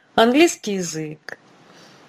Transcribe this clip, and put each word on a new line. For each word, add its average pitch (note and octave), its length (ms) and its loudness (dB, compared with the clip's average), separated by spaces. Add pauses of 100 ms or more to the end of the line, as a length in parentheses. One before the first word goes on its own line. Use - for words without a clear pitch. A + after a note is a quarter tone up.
(160)
английский B3 580 2
язык. D#3 640 -10 (720)